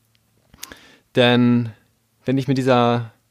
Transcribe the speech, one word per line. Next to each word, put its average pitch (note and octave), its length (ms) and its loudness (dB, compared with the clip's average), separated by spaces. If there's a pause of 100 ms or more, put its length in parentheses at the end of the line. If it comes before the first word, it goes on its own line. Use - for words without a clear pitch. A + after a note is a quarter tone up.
(1160)
Denn A#2+ 560 2 (540)
wenn C3 120 -2
ich C3 100 -6
mit C3+ 100 -2
dieser A#2+ 540 0 (200)